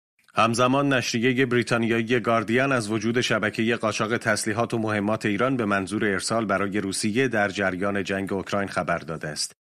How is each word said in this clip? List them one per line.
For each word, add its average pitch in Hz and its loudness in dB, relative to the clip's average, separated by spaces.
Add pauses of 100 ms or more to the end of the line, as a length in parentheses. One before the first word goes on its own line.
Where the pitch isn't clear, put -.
(340)
همزمان 127 4
نشریهٔ 123 2
بریتانیایی 117 2
گاردین 117 2
از 110 0
وجود 113 0
شبکهٔ 113 0
قاچاق 110 -2
تسلیحات 110 -2
و 117 0
مهمات 107 0
ایران 120 0
به 120 -2
منظور 101 0
ارسال 107 0
برای 98 0
روسیه 107 0
در 104 0
جریان 98 -2
جنگ 95 -4
اوکراین 98 -2
خبر 85 -2
داده 80 -8
است. - -8 (180)